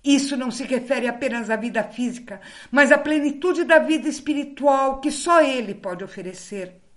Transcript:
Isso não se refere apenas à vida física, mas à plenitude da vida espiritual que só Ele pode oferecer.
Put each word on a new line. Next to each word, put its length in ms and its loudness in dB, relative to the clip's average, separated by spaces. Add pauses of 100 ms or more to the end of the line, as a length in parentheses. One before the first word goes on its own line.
Isso 320 2
não 120 -4
se 140 -8
refere 460 -2
apenas 420 -6
à 60 0
vida 260 -4
física, 580 -8 (300)
mas 220 6
à 40 8
plenitude 680 0
da 160 6
vida 280 0
espiritual 920 0
que 100 -2
só 320 4
Ele 320 0
pode 300 -10
oferecer. 760 -12 (160)